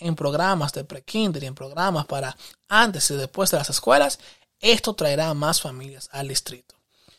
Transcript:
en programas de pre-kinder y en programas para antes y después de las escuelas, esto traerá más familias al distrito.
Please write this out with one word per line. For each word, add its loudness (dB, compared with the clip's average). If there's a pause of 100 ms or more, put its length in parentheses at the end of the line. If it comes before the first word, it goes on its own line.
en 0
programas 0
de -8
pre-kinder -4
y -6
en -8
programas -2
para -4 (320)
antes 4
y -2
después -2
de 4
las -2
escuelas, 4 (420)
esto 2
traerá 0
más 0
familias -14
al -8
distrito. -8 (460)